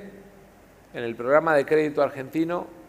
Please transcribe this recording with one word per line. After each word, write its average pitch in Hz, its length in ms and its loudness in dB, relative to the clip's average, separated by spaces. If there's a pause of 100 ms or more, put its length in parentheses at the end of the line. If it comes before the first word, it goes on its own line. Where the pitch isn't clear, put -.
(920)
en 127 120 -8
el 117 120 -6
programa 151 400 2
de 139 80 4
crédito 151 380 0
argentino, 160 640 -4 (220)